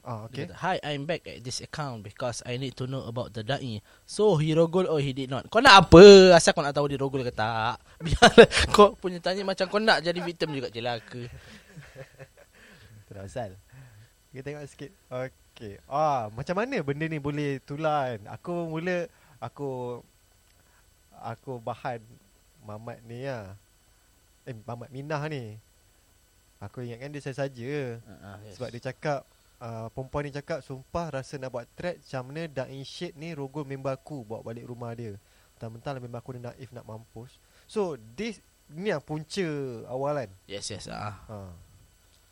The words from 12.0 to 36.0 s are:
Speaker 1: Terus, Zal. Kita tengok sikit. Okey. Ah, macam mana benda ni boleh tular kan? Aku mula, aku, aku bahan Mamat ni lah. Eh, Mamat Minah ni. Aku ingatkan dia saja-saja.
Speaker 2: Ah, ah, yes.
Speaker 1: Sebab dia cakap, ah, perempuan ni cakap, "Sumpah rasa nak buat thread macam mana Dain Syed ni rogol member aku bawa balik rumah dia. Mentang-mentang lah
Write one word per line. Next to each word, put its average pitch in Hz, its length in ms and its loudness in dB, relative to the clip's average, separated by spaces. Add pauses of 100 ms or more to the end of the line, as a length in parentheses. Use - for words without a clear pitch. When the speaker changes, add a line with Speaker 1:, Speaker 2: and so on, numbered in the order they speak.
Speaker 1:
Terus, 98 220 -16
Zal. 101 240 -10 (760)
Kita 127 120 -16
tengok 147 240 -12
sikit. 139 240 -18 (200)
Okey. 127 760 -14
Ah, 139 440 -2
macam 135 260 -8
mana 233 240 -4
benda 143 240 -6
ni 160 160 -6
boleh 143 400 -6
tular 143 560 -4
kan? 101 60 -14 (100)
Aku 175 220 -12 (160)
mula, 175 340 -4 (340)
aku, 127 600 -10 (1120)
aku 117 460 -14
bahan 120 400 -10 (640)
Mamat 113 420 -16
ni 117 220 -14
lah. 113 260 -10 (920)
Eh, 131 120 -14
Mamat 117 340 -16
Minah 143 380 -10
ni. 120 320 -12 (1000)
Aku 101 220 -16
ingatkan 120 300 -14
dia 147 100 -12
saja-saja. 135 840 -8
Speaker 2:
Ah, 110 120 -20 (120)
ah, 98 160 -16
yes. 107 140 -20
Speaker 1:
Sebab 120 140 -10
dia 117 160 -14
cakap, 139 360 -6 (360)
ah, 113 320 -12
perempuan 135 340 -10
ni 143 80 -10
cakap, 143 280 -10
"Sumpah 147 520 -10
rasa 135 240 -10
nak 131 140 -12
buat 120 240 -10
thread 170 240 -8
macam 139 280 -10
mana 143 200 -12
Dain 135 360 -10
Syed - 320 -14
ni 156 180 -14
rogol 143 320 -10
member 135 260 -8
aku 135 320 -10
bawa 110 220 -12
balik 117 220 -14
rumah 120 260 -12
dia. 113 260 -12 (360)
Mentang-mentang 117 400 -14
lah 131 80 -12